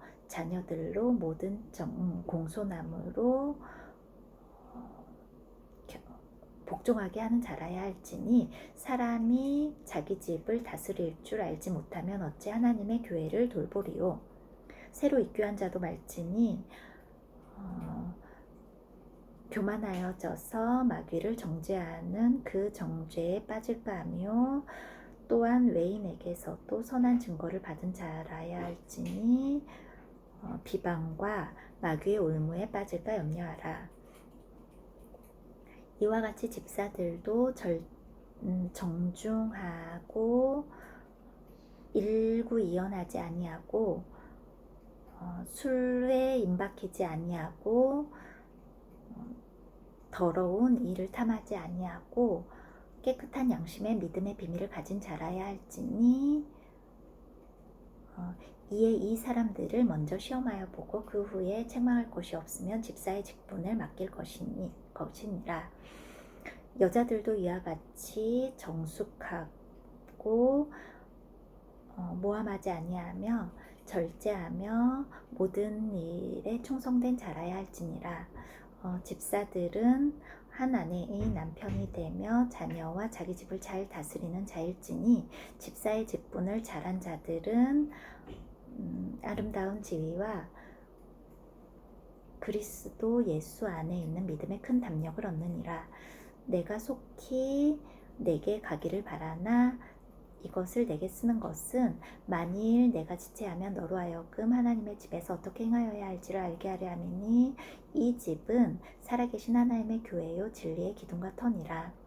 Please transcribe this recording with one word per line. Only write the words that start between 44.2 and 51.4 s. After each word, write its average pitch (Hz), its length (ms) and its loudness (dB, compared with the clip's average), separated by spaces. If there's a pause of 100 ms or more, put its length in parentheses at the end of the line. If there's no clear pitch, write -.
어, 175 260 -8
술에 254 920 4
임박히지 190 680 0
아니하고, 175 1080 2 (1000)
어, - 160 -12 (840)
더러운 185 720 4
일을 185 280 -2
탐하지 226 440 0